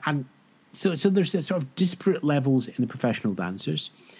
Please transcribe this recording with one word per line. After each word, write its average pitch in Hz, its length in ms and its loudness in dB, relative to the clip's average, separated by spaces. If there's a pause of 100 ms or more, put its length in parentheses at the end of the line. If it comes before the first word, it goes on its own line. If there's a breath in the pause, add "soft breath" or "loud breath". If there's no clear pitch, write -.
and 143 200 0 (460)
so, 190 220 0
so 165 160 2
there's 190 240 2
a 175 80 -2
sort 175 220 -2
of 135 100 -10
disparate - 500 0
levels 135 440 2
in - 100 -14
the 127 80 2
professional 117 480 -2
dancers. 90 560 -6 (300 loud breath)